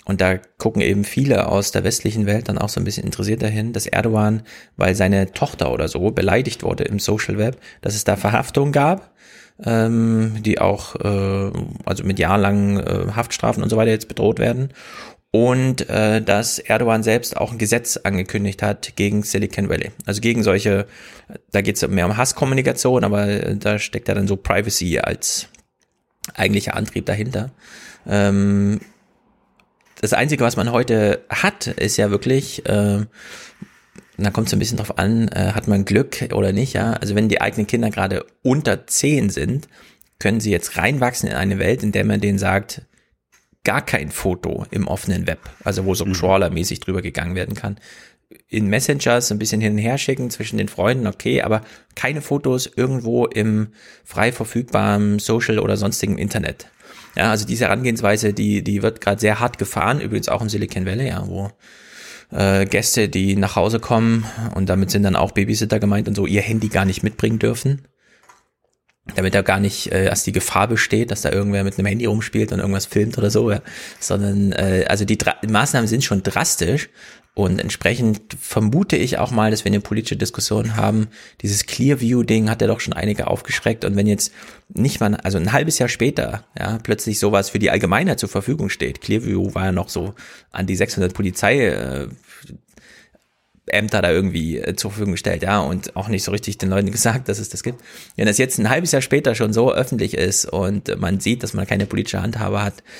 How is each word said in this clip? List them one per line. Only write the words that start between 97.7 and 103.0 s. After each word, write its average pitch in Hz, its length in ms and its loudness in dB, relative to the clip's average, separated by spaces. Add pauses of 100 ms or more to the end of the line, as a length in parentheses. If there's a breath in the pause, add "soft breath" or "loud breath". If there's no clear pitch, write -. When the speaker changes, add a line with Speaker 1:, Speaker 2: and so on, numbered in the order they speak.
Speaker 1:
Wenn 117 100 0
das 104 120 2
jetzt 131 220 0
ein 107 100 2
halbes 160 240 0
Jahr 135 80 4
später 135 340 2
schon 110 160 0
so 113 220 4
öffentlich 120 400 0
ist - 320 0
und 98 520 -2
man 92 220 0
sieht, 120 240 0
dass - 100 -6
man 98 140 -4
keine 101 180 0
politische 98 360 -4
Handhabe 104 420 -2
hat, 101 120 -4 (240 loud breath)